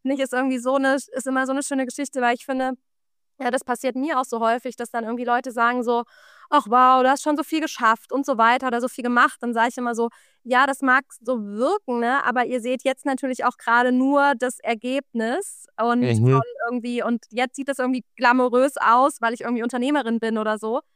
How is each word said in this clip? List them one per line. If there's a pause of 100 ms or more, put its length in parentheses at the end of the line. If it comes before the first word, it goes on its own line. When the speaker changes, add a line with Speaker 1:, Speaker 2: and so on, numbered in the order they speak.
Speaker 1:
finde
ich,
ist
irgendwie
so
eine,
ist
immer
so
eine
schöne
Geschichte,
weil
ich
finde, (640)
ja,
das
passiert
mir
auch
so
häufig,
dass
dann
irgendwie
Leute
sagen
so: (460)
„Ach
wow,
du
hast
schon
so
viel
geschafft“
und
so
weiter
oder
so
viel
gemacht.
Dann
sag
ich
immer
so: (340)
Ja,
das
mag (160)
so
wirken,
ne?
Aber
ihr
seht
jetzt
natürlich
auch
gerade
nur
das
Ergebnis (160)
und
Speaker 2:
Mhm.
Speaker 1:
von (260)
irgendwie,
und
jetzt
sieht
das
irgendwie (120)
glamourös
aus,
weil
ich
irgendwie
Unternehmerin
bin
oder
so. (140)